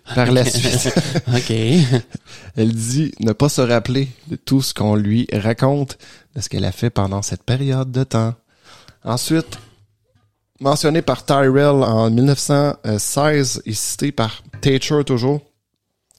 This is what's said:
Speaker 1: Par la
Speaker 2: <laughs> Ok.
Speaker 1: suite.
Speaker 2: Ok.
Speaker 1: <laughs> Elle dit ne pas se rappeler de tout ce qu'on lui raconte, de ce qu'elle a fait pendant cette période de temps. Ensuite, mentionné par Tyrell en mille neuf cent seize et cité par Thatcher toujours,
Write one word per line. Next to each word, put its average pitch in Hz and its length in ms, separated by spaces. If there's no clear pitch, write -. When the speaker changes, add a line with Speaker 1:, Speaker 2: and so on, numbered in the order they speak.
Speaker 1:
Par 123 180
la 127 80
Speaker 2:
<laughs> 120 60
Ok. - 20
Speaker 1:
suite. 123 460
Speaker 2:
Ok. 120 160
Speaker 1:
<laughs> 120 1040
Elle 113 160
dit 123 480
ne 110 120
pas 139 180
se - 100
rappeler 127 480
de 165 80
tout 135 260
ce - 100
qu'on 104 220
lui 107 400
raconte, 131 640
de 127 60
ce - 80
qu'elle 98 160
a 95 80
fait 117 160
pendant 98 320
cette - 220
période 131 500
de 131 120
temps. 113 300
Ensuite, 139 540
mentionné 147 420
par - 240
Tyrell 139 560
en 113 280
mille 120 140
neuf 139 140
cent 143 380
seize 139 680
et 110 80
cité - 380
par 113 300
Thatcher 139 420
toujours, 135 380